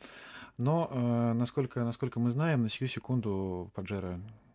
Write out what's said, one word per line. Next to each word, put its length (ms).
Но, 340
э, 420
насколько, 500
насколько 360
мы 100
знаем, 320
на 80
сию 180
секунду 880
Pajero, 440